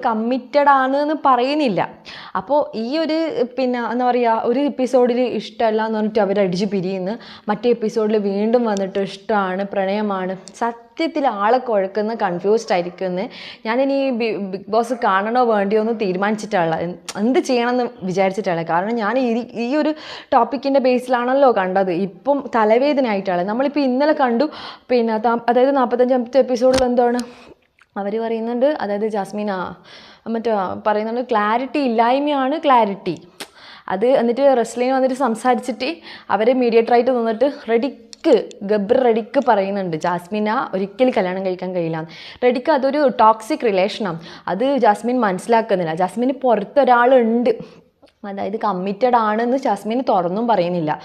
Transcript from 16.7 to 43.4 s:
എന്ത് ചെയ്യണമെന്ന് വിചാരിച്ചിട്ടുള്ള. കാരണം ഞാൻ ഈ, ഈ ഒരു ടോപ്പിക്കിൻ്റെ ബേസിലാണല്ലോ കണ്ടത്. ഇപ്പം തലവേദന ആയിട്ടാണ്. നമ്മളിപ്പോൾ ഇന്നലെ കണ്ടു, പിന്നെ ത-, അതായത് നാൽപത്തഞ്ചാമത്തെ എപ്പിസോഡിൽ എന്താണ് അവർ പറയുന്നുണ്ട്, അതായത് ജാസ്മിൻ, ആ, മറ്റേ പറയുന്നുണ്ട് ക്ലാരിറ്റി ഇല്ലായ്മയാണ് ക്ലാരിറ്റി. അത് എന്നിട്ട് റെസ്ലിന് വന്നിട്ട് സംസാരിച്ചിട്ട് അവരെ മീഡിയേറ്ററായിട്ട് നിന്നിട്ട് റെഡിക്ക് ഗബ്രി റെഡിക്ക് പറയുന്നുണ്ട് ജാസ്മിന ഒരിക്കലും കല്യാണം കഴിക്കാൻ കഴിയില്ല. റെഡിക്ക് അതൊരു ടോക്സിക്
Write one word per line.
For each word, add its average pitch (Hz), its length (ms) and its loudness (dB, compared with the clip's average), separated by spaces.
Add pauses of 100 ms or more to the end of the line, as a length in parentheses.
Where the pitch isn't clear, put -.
എന്ത് 262 260 2
ചെയ്യണമെന്ന് 247 360 0 (260)
വിചാരിച്ചിട്ടുള്ള. 190 520 0 (100)
കാരണം 190 300 0
ഞാൻ 208 200 -2
ഈ, 240 80 0 (340)
ഈ 240 60 -4 (100)
ഒരു 302 120 0 (420)
ടോപ്പിക്കിൻ്റെ 269 540 2
ബേസിലാണല്ലോ 247 600 2 (100)
കണ്ടത്. 185 320 0 (160)
ഇപ്പം 277 300 -2 (200)
തലവേദന 247 560 2
ആയിട്ടാണ്. 190 380 -2
നമ്മളിപ്പോൾ 277 360 -2
ഇന്നലെ 285 340 2
കണ്ടു, 247 240 2 (460)
പിന്നെ 226 240 2 (100)
ത-, 233 140 2 (120)
അതായത് 254 280 4
നാൽപത്തഞ്ചാമത്തെ 247 420 2 (220)
എപ്പിസോഡിൽ 254 460 2
എന്താണ് 247 280 2 (840)
അവർ 202 120 -4 (120)
പറയുന്നുണ്ട്, 233 420 -2 (140)
അതായത് 208 340 -2
ജാസ്മിൻ, 208 420 -4
ആ, - 0 - (800)
മറ്റേ 226 160 -2 (340)
പറയുന്നുണ്ട് 220 460 -2
ക്ലാരിറ്റി 233 580 0
ഇല്ലായ്മയാണ് 269 760 2
ക്ലാരിറ്റി. 233 520 2 (800)
അത് 208 140 2 (120)
എന്നിട്ട് 240 240 2 (180)
റെസ്ലിന് 247 340 -2
വന്നിട്ട് 262 300 0
സംസാരിച്ചിട്ട് 240 640 -2 (460)
അവരെ 220 180 4 (100)
മീഡിയേറ്ററായിട്ട് 233 560 4
നിന്നിട്ട് 226 300 0 (240)
റെഡിക്ക് 233 280 -2 (720)
ഗബ്രി 214 360 2
റെഡിക്ക് 226 420 2
പറയുന്നുണ്ട് 196 560 0
ജാസ്മിന 180 460 -2 (240)
ഒരിക്കലും 202 420 0
കല്യാണം 185 300 -2
കഴിക്കാൻ 185 300 -4
കഴിയില്ല. 165 220 -2 (460)
റെഡിക്ക് 247 320 2
അതൊരു 269 240 0 (200)
ടോക്സിക് 220 480 2